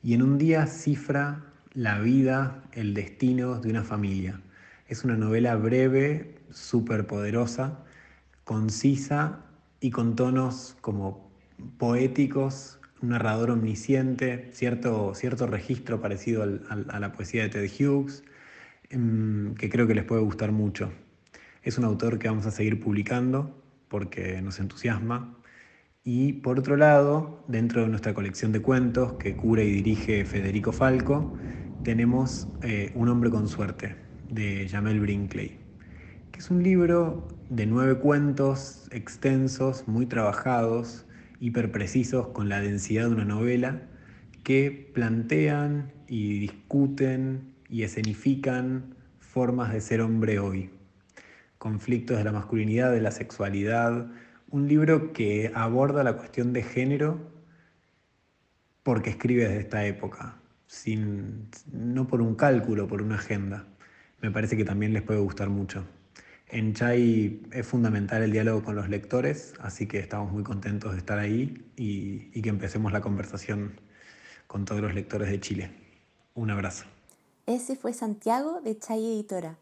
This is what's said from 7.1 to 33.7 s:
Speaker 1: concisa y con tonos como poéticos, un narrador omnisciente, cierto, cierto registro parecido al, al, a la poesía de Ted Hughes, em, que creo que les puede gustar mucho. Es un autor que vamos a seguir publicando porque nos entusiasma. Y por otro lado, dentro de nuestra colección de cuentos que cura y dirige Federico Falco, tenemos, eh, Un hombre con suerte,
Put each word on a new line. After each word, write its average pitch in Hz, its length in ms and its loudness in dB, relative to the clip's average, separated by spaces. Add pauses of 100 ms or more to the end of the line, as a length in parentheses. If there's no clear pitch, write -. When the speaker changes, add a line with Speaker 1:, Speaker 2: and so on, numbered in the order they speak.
Speaker 1:
concisa 135 1000 0 (340)
y 131 100 0
con 117 240 0
tonos 127 680 0
como 98 500 -6 (460)
poéticos, 131 1000 2 (220)
un 120 80 -2
narrador 113 420 0
omnisciente, 123 1040 0
cierto, 117 600 -2
cierto 120 340 -2
registro 107 520 -4
parecido 107 420 -2
al, 101 260 -2
al, 101 220 -6
a 101 100 -6
la 101 120 -6
poesía 110 300 -4
de 107 60 0
Ted 101 220 -2 (100)
Hughes, 139 420 2 (680)
em, 110 640 0
que 107 160 -4
creo 117 180 2
que 110 60 4
les - 100 2
puede 113 180 2
gustar 107 300 0
mucho. 101 400 -2 (680)
Es - 160 -4
un 123 60 2
autor 113 360 0
que 113 80 0
vamos 107 180 0
a 107 60 -2
seguir 107 260 2
publicando 123 840 0 (280)
porque 92 520 -6
nos 95 200 -6
entusiasma. 113 760 -4 (680)
Y 127 300 2
por 127 260 0
otro 143 160 2
lado, 147 720 6
dentro 117 340 2
de 113 60 2
nuestra 107 260 0
colección 98 380 -2
de 107 100 2
cuentos 127 520 4
que - 220 -4
cura 113 280 4
y 104 80 4
dirige 101 520 2
Federico 101 480 -2
Falco, 131 640 2 (460)
tenemos, 120 680 2 (140)
eh, 104 320 -2
Un 120 140 4
hombre 120 220 4
con 107 180 0
suerte, - 480 -6 (340)